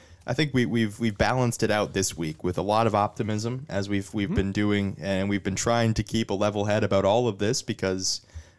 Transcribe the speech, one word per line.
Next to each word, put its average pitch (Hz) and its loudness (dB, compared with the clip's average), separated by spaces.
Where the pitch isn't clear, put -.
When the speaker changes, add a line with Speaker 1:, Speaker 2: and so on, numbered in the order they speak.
Speaker 1:
I 127 -4
think 147 0
we, 123 2
we've, 107 0
we've 110 0
balanced 120 2
it 104 2
out 104 0
this 95 -2
week 78 -6
with 90 -2
a 85 -2
lot 107 2
of 104 2
optimism, 107 -2
as 196 -4
we've, 98 -4
we've 101 0
Speaker 2:
Mm-hmm. - -4
Speaker 1:
been 98 0
doing, 101 0
and 98 -2
we've 101 -2
been 95 -2
trying 117 2
to 110 0
keep 113 -2
a 104 -2
level 104 0
head 107 2
about 98 4
all 117 4
of 98 -2
this 104 0
because 95 -2